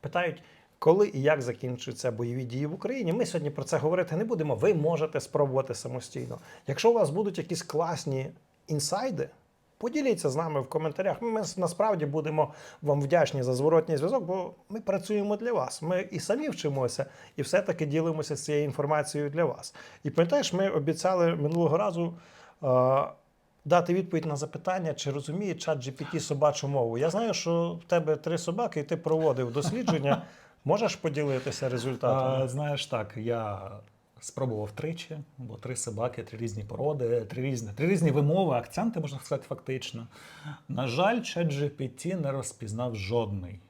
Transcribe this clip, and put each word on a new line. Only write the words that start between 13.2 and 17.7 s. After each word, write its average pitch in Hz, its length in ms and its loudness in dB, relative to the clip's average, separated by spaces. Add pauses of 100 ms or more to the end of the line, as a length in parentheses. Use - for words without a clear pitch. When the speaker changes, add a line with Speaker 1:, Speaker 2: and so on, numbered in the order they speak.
Speaker 1:
за 127 120 2
зворотній 160 420 4
зв'язок, 190 280 0
бо 180 300 -4 (140)
ми 214 120 -8
працюємо 202 560 0
для 226 160 -2
вас. 139 300 -2
Ми 185 280 0
і 165 100 -4
самі 285 280 0
вчимося, 139 580 -2 (300)
і 147 60 -2
все-таки 180 440 0